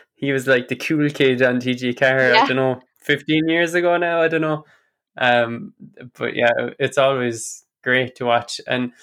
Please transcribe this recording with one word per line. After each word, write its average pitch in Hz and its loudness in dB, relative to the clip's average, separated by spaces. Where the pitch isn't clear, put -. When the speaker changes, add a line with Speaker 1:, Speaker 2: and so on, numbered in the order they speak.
Speaker 1:
He 139 -4
was, 135 -2
like, 127 2
the 123 -6
cool 147 -2
kid 131 2
on 127 4
T 123 -2
G 123 -4
Ceathair, 131 2
Speaker 2:
Yeah. 131 4
Speaker 1:
I 135 0
don't 127 -2
know, 131 0
fifteen 156 -2
years 170 0
ago 175 2
now, 170 0
I 165 4
don't 165 -2
know. 156 -2
Um, 120 0
but 120 -6
yeah, 120 2
it's 135 -2
always 123 -2
great 127 0
to 127 -6
watch. 120 0
And 123 -2